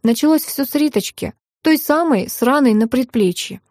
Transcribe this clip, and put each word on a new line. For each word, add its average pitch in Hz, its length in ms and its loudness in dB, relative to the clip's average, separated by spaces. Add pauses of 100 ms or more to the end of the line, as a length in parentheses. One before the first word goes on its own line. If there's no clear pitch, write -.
Началось 302 400 2
всё - 240 -6
с - 80 -12
Риточки, 269 580 -2 (300)
той 311 160 2
самой 302 500 0
с - 140 -6
раной 254 320 2
на 220 120 2
предплечье. 226 840 -2